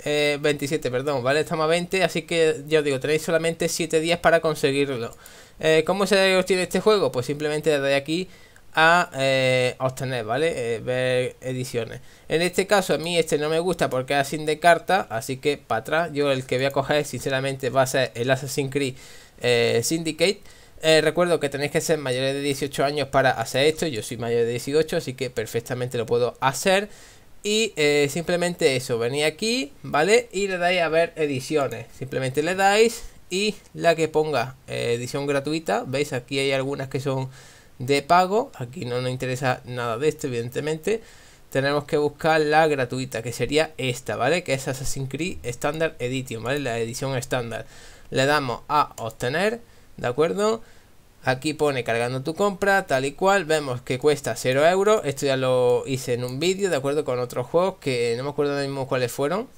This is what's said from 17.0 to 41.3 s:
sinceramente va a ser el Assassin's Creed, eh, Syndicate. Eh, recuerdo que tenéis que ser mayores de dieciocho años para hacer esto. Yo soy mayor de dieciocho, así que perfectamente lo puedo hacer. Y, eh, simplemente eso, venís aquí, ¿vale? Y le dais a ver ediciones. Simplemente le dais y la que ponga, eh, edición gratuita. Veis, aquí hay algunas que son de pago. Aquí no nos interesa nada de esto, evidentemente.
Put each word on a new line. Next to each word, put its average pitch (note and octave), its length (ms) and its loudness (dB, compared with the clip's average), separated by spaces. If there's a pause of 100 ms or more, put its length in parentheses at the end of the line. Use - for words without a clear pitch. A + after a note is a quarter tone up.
sinceramente C3+ 680 -4
va C3 120 4
a B2+ 60 4
ser C3 280 0
el A#2+ 160 0
Assassin's C3+ 400 -2
Creed, C3+ 240 -2 (460)
eh, A#2 420 4
Syndicate. E3 580 0 (400)
Eh, D#3+ 200 6
recuerdo E3 400 2
que C#3+ 80 0
tenéis C#3 240 -4
que D#3+ 80 0
ser D#3+ 160 0
mayores C3+ 360 0
de C#3 80 -4
dieciocho C#3+ 440 -2
años C#3+ 240 -2
para C3 220 4
hacer B2+ 340 0
esto. D#3 200 2
Yo B2 160 -4
soy - 140 -10
mayor A#2 300 0
de A#2 60 0
dieciocho, D3 440 0
así D#3 180 -4
que B2+ 160 -6
perfectamente B2 680 -4
lo A2+ 80 -2
puedo A#2+ 340 0
hacer. F#3+ 480 2 (560)
Y, G#3 320 0
eh, D3 340 4
simplemente F3 680 0
eso, B2+ 200 -4
venís C3 280 -2
aquí, A3+ 480 -2 (100)
¿vale? E3+ 480 2
Y G3 160 -2
le F#3 100 -4
dais F3 240 2
a E3 60 2
ver E3 300 2
ediciones. C3+ 720 -2 (100)
Simplemente C3 460 -2
le F3 120 -2
dais G3+ 480 4 (280)
y G3+ 240 0 (200)
la D#3+ 200 4
que D#3 140 2
ponga, D3+ 480 0 (100)
eh, B2 280 -2
edición B2 300 -4
gratuita. D#3 640 -2
Veis, C#3 240 -2
aquí C3+ 280 -4
hay C#3 120 2
algunas C3+ 380 -2
que C#3 100 -4
son C3+ 300 -4 (480)
de C#3 240 0
pago. F#3 540 2
Aquí B2+ 280 -10
no B2 160 -4
nos B2+ 120 -2
interesa B2+ 520 -2
nada A#2+ 340 -4
de D3+ 120 0
esto, D3+ 180 -2
evidentemente. C#3 760 -4 (480)